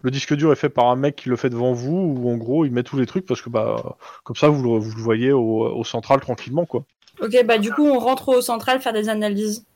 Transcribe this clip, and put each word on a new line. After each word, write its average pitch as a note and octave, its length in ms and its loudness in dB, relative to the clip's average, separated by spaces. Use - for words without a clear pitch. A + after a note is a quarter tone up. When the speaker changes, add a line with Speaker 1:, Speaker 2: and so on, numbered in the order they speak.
Speaker 1:
le B2+ 100 -2
disque C#3 240 -2
dur D3+ 160 2
est C3 60 4
fait D3 120 -2
par B2 180 2
un B2 100 2
mec C#3+ 180 0
qui - 140 -10
le B2 80 0
fait C3+ 120 -2
devant B2 220 0
vous, C#3+ 480 -2
ou A#2+ 100 -2
en A#2+ 60 0
gros, B2 300 0
il C3 60 0
met B2 120 0
tous C#3 140 -6
les B2+ 80 2
trucs, F#3 200 -6
parce - 160 -4
que, - 80 -14
bah, A2+ 480 -2
comme B2 120 -10
ça, D3+ 140 6
vous D3 120 2
le, A#2 180 2
vous A2 160 -6
le A2+ 60 -10
voyez A2+ 300 2
au, A2+ 360 2
au - 180 -4
central C3+ 340 0
tranquillement, C3 460 -4
quoi. - 180 -6
Speaker 2:
Ok, A#3 240 2
bah, A3+ 120 2
du G#3+ 140 0
coup, D4 140 2
on C#4 140 4
rentre C4 300 0
au B3 120 4
central B3 400 -2
faire A#3+ 120 -2
des G#3+ 140 -2
analyses. G#3+ 580 -2